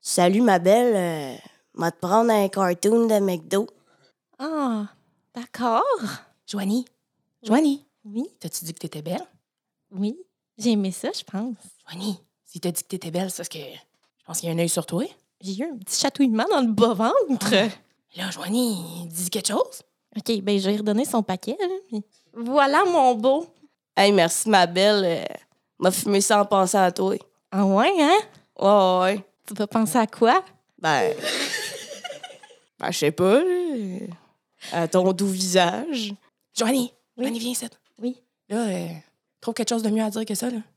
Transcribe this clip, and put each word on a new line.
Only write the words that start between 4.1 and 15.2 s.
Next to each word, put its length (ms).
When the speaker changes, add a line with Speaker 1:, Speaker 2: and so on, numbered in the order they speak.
Speaker 2:
Ah, 460
d'accord. 480
Speaker 3:
Joanie, 380
Speaker 2:
Oui. 60
Speaker 3:
Joanie, 380
Speaker 2:
Oui. 220
Speaker 3:
t'as-tu 280
dit 80
que 60
t'étais 200
belle ? 240
Speaker 2:
Oui. 180
J'ai 140
aimé 200
ça, 240
je 80
pense. 320
Speaker 3:
Joanie, 300
si 160
t'as 100
dit 120
que 60
t'étais 220
belle, 200
c'est 80
parce 100
que 120
je 680
pense 140
qu'il 100
y 20
a 20
un 40
œil 100
sur 160
toi. 200